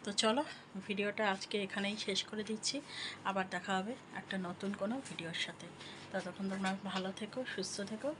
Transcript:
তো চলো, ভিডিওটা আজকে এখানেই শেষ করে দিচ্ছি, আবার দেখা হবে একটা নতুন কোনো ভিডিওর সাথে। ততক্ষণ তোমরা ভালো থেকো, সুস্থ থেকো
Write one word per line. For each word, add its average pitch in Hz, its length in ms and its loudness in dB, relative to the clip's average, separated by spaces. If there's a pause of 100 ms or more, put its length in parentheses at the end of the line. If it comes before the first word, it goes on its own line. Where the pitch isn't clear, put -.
তো 208 60 0 (120)
চলো, 233 200 8 (440)
ভিডিওটা 202 380 2 (100)
আজকে - 220 -2 (100)
এখানেই 202 300 0 (100)
শেষ 196 220 2
করে 214 220 -2
দিচ্ছি, 220 260 0 (540)
আবার 190 240 4
দেখা 180 240 0
হবে 208 140 0 (280)
একটা 190 160 -4 (100)
নতুন 185 240 -2 (100)
কোনো 208 140 2 (140)
ভিডিওর 165 380 -4
সাথে। 175 200 -10 (440)
ততক্ষণ 190 420 -2
তোমরা 190 180 4 (220)
ভালো 185 180 2 (100)
থেকো, 214 180 -4 (160)
সুস্থ - 220 0 (140)
থেকো 220 180 0 (120)